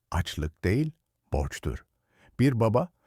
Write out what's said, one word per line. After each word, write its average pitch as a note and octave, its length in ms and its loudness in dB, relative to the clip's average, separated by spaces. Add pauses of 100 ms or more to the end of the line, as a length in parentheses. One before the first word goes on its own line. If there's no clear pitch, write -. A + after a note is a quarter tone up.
(120)
açlık D#2 520 -4
değil, C#3 280 0 (420)
borçtur. C#2+ 520 -4 (540)
Bir B2+ 200 4
baba, A#2 300 2 (180)